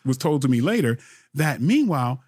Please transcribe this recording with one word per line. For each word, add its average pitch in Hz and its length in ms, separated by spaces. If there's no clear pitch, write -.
was 131 140
told 151 240
to 131 80
me 123 100
later, 151 380
that 147 280
meanwhile, 151 680